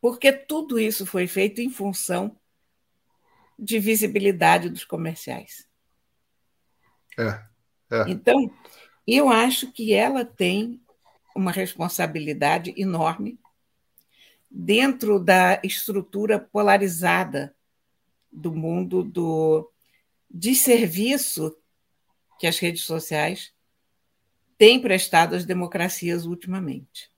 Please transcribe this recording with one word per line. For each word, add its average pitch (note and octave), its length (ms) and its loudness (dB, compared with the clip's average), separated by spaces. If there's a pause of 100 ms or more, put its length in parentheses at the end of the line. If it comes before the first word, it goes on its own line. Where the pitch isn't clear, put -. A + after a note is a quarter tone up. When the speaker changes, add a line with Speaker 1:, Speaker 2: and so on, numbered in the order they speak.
Speaker 1:
porque B3 320 2
tudo C#4 460 -4
isso G#3+ 260 -2
foi F3+ 220 -2
feito G3 340 -2
em B3 80 -2
função G3 640 -6 (1200)
de A3 220 -4
visibilidade G3 880 2
dos E3+ 140 -14
comerciais. - 840 -10 (1500)
Speaker 2:
É, A2 260 -4 (480)
é. A2+ 180 0
Speaker 1:
Então, A#3+ 420 2 (560)
eu C4 220 4
acho B3 420 2
que A3 220 0
ela A#3+ 320 2
tem G#3 560 -4 (540)
uma F#3 160 -2
responsabilidade E3 1300 -4
enorme F#3+ 600 -4 (1120)
dentro G#3 680 0
da F#3 440 4
estrutura G3+ 760 -2
polarizada F3+ 1120 0 (760)
do D#3+ 220 -8
mundo F3 500 -2
do D#3+ 680 0 (600)
desserviço A3 1300 0 (840)
que F3 80 -2
as E3+ 100 -2
redes F3 260 -4
sociais D#3+ 720 -6 (1040)
têm A#3+ 240 10
prestado F3+ 540 2
às F3+ 100 -4
democracias F3 800 -4
ultimamente. F3 920 -10